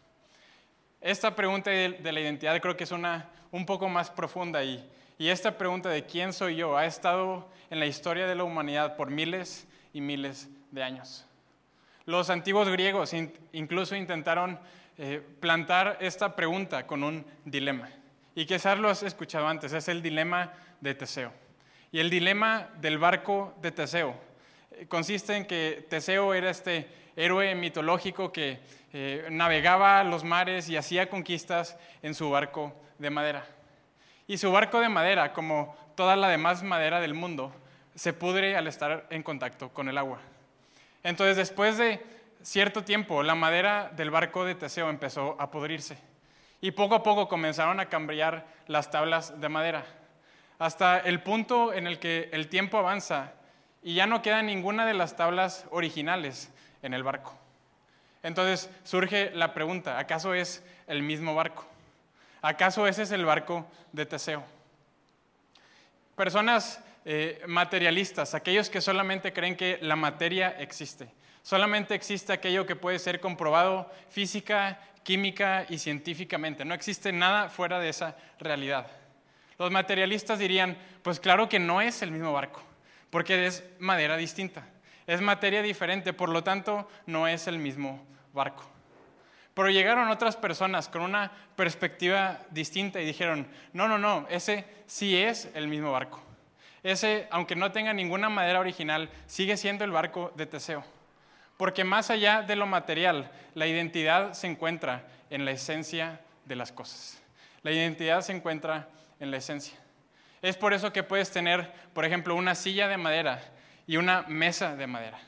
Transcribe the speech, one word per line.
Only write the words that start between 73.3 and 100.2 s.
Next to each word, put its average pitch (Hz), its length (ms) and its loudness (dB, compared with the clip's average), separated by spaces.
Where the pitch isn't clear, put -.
física, 196 720 -2
química 190 640 0
y 170 80 -6
científicamente. 156 880 -6
No 160 80 -4
existe 190 400 -4
nada 180 380 2
fuera 180 280 -2
de 170 120 -2
esa 156 260 -6
realidad. 139 460 -2
Los 180 120 0
materialistas 190 680 2
dirían, 185 380 2
pues 175 160 -2
claro 190 300 6
que 214 100 4
no 175 220 2
es 233 220 0
el 180 80 -4
mismo 160 200 -4
barco, 139 300 -4
porque 180 380 2
es 180 180 -4
madera 165 400 2
distinta, 165 480 -8
es 175 160 2
materia 202 400 4
diferente, 190 500 -2
por 180 160 -2
lo 165 160 2
tanto 196 420 -2
no 165 200 0
es 165 200 0
el 170 120 -4
mismo 139 460 -6
barco. 139 340 -4
Pero 196 160 4
llegaron 220 400 6
otras 220 260 2
personas 185 540 -2
con 170 100 -6
una 196 320 -2
perspectiva 185 840 0
distinta 185 500 -4
y 156 60 -2
dijeron, 151 420 -2
no, 190 160 0
no, 214 80 2
no, 202 320 0
ese 196 380 -2
sí 196 300 0
es 220 380 0
el 151 140 -4
mismo 151 240 -2
barco. 127 300 -4
Ese, 208 480 0
aunque 175 260 -2
no 185 160 0
tenga 214 220 -2
ninguna 190 340 0
madera 185 320 2
original, 160 480 -2
sigue 190 300 0
siendo 202 280 -2
el 202 60 -2
barco 170 440 -2